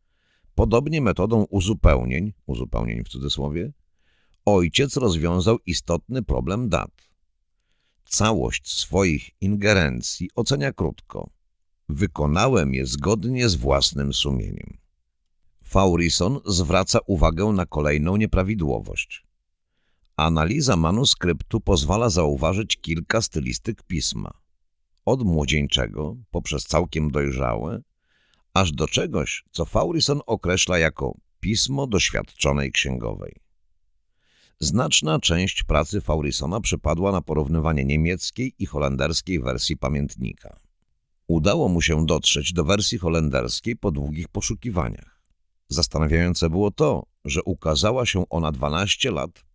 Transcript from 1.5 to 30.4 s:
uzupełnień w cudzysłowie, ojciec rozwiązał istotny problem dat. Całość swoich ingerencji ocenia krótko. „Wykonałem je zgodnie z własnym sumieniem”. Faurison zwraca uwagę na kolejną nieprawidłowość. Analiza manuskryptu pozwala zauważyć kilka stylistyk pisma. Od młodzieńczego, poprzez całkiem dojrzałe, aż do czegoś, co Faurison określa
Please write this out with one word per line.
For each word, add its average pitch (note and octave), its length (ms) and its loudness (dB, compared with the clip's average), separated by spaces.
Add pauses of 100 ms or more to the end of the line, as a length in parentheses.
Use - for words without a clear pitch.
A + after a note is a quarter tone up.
uzupełnień A#1 580 -4
w - 60 -14
cudzysłowie, D2 600 -6 (760)
ojciec G#2 520 4
rozwiązał F2+ 680 4
istotny G2 580 -2
problem F#2 460 -2
dat. A#1 400 -4 (960)
Całość G2 640 0
swoich F2 600 0 (120)
ingerencji F#2+ 960 0
ocenia C#3 380 -2
krótko. G1+ 560 -6 (600)
„Wykonałem D#2 840 2
je C2 120 -2
zgodnie G#2+ 640 0
z F2 60 4
własnym C#2 580 0
sumieniem”. G1+ 640 -4 (840)
Faurison F2+ 840 2
zwraca F#2 600 2
uwagę E2 400 2
na G2 200 2
kolejną D2+ 520 0
nieprawidłowość. E2+ 1040 -2 (920)
Analiza E2 600 2
manuskryptu F2+ 840 0
pozwala G2 480 2
zauważyć D#2+ 680 0
kilka E2 440 -2
stylistyk D2 600 -6
pisma. G#1+ 580 -6 (640)
Od B2+ 180 0
młodzieńczego, D2 960 0 (140)
poprzez D#2 320 -6
całkiem D#2+ 480 0
dojrzałe, C2 720 -2 (720)
aż F#2 180 2
do D2+ 160 -2
czegoś, - 640 -2
co E2 140 -4
Faurison C#3+ 600 0
określa F#2 520 0